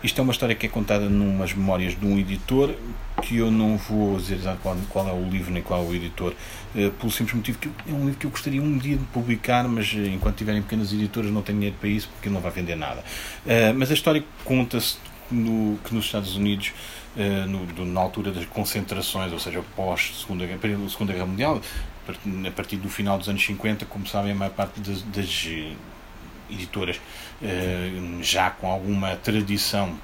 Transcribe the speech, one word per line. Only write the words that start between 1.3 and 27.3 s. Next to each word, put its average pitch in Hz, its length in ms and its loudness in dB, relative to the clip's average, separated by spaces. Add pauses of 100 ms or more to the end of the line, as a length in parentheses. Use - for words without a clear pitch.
memórias 92 440 2
de 104 80 -2
um 101 140 6
editor, 98 560 4 (460)
que 117 160 0
eu 113 120 6
não 110 280 6
vou 104 400 2
dizer 92 180 -2
exato 92 260 -2
qual, 92 140 0 (140)
qual 95 180 0
é 92 60 0
o 90 160 0
livro 90 220 0
nem 87 120 -2
qual 90 180 0
é 87 60 0
o 87 80 0
editor, 87 380 -2 (420)
eh, 101 240 4
pelo 113 120 0
simples 110 240 0
motivo 117 220 0
que - 120 -4 (180)
é 160 60 -2
um 143 120 2
livro 135 140 0
que - 60 -4
eu 135 60 0
gostaria 135 300 0
um 147 160 4
dia 135 200 2
de 131 80 0
publicar, 120 600 2
mas, 107 280 2
eh, 104 120 2
enquanto 98 280 2
tiverem 107 260 2
pequenas 101 300 0
editoras 104 400 0
não 107 100 2
tenho 104 160 0
dinheiro 101 220 0
para 104 100 0
isso, 104 200 0
porque - 200 -6
não 95 120 2
vai 87 100 0
vender 85 240 -2
nada. 71 260 -6 (460)
Eh, 113 260 6
mas 131 180 2
a - 20 4
história 151 300 4 (200)
conta-se 123 540 2 (340)
no, 110 520 2
que 117 120 -4
nos 107 100 0
Estados 98 300 -2
Unidos, 101 380 2 (440)
eh, 101 280 2
no, 95 220 -2
do, 85 180 -6
na 90 160 0
altura 92 300 0
das 87 140 -4
concentrações, 95 840 -2
ou 82 80 -6
seja, 90 220 -4 (140)
pós-Segunda 90 680 -2
Guerra, 90 140 -6
período 104 260 0
da 98 40 -6
Segunda 98 240 -2
Guerra 92 120 -2
Mundial, 110 360 2 (840)
a 90 40 -4
partir 98 260 -6
do 98 120 -4
final 101 280 2
dos 95 120 -4
anos 98 160 2
cinquenta, 104 400 -2
como 98 220 -8
sabem, 101 240 0
a 101 40 0
maior 98 160 0
parte 98 300 -4
das, 98 220 -4
das, 98 440 -2
eh, 78 260 -6 (760)
editoras, 92 500 -4 (420)